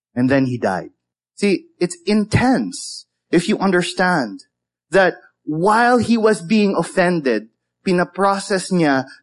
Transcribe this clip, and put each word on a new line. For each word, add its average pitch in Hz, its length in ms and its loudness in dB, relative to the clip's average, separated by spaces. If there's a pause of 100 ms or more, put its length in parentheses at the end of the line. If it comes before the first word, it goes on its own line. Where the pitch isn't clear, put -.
(140)
And 127 160 0
then 135 160 2
he 123 120 -6
died. 95 320 -4 (440)
See, 202 320 -2 (120)
it's 175 280 -6
intense 208 1000 -2 (240)
if 165 180 2
you 214 100 0
understand 175 880 -2 (460)
that 180 240 4 (300)
while 214 540 2
he 233 180 2
was 214 260 2
being 202 320 2
offended, 160 760 -2 (360)
pinaprocess 190 840 -2
niya 147 360 0 (160)